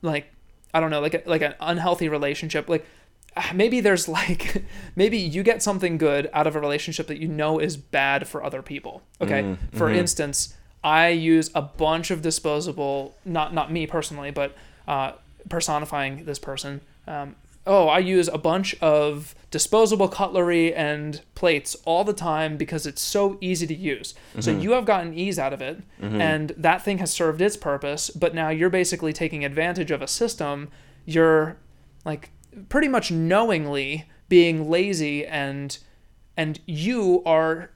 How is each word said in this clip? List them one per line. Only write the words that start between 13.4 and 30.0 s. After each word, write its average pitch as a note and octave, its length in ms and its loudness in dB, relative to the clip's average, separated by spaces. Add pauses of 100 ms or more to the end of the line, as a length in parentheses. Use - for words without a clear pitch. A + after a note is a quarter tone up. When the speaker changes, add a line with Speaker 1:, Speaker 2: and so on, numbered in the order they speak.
Speaker 1:
not D#3 180 -2
me D#3+ 160 -2
personally, D3 440 -6
but, C#3 260 -4 (320)
uh, C3+ 240 -2 (360)
personifying D3+ 760 -4
this D3 140 -8
person. C#3 420 -10 (260)
Um, C#3+ 280 -10 (320)
"Oh, F#3+ 220 6
I D#3 100 6
use F3+ 300 4
a D#3 100 -4
bunch F#3 440 0
of D3+ 520 2 (160)
disposable G#3 580 4
cutlery F3 680 2
and D3+ 460 -4 (140)
plates D#3+ 400 0 (100)
all E3+ 200 2
the G#3 100 -2
time D#3 420 -2
because D3+ 300 -6
it's C#3 160 -8
so G3 400 0
easy F3+ 240 -2
to D#3 80 -4
use." D3 400 -6 (240)
So - 140 0
Speaker 2:
Mm-hmm. - 80 0
Speaker 1:
you G3+ 120 0
have B3 140 2
gotten F3+ 280 0
ease F3+ 240 -2
out C3+ 140 -2
of C3+ 100 -8
it, D#3 180 -8 (200)
Speaker 2:
Mm-hmm. G#3 200 -2
Speaker 1:
and D#3 360 0
that E3+ 260 2
thing G3 160 -2
has F3+ 140 -2
served D#3+ 300 0
its G#3 160 2
purpose, C#3+ 520 -4
but E3 240 0
now D#3+ 160 0
you're D#3+ 200 2
basically F3 420 0
taking D3+ 320 -4
advantage D#3+ 460 -2
of C#3+ 120 0